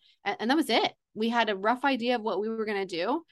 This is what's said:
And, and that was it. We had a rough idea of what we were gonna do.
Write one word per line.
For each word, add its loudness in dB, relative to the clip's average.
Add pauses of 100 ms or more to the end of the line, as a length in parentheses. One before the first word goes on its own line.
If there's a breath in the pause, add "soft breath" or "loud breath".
(240 soft breath)
And, -4
and -2
that 4
was 2
it. 2 (200)
We -2
had 2
a 0
rough 0
idea 2
of -2
what -2
we -2
were -2
gonna -2
do. -2